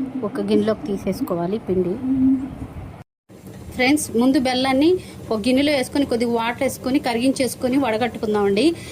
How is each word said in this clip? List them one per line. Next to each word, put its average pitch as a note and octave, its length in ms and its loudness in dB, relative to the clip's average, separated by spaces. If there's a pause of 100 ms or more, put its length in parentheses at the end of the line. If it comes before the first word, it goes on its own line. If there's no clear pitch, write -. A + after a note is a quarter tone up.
(240)
ఒక G#3 180 -4
గిన్నెలోకి G#3 460 2
తీసేసుకోవాలి F#3+ 720 -2
పిండి. F#3 340 0 (1800)
ఫ్రెండ్స్, B3+ 440 2
ముందు C4 220 4
బెల్లాన్ని C4 580 2 (340)
ఒక A3 80 -2
గిన్నెలో C4 320 2
వేసుకొని, C#4 340 0
కొద్దిగా A#3+ 260 0
వాటర్ A#3 320 -2
వేసుకొని, B3+ 360 0
కరిగించేసుకొని B3+ 760 0
వడగట్టుకుందామండి. A3+ 1000 2 (160)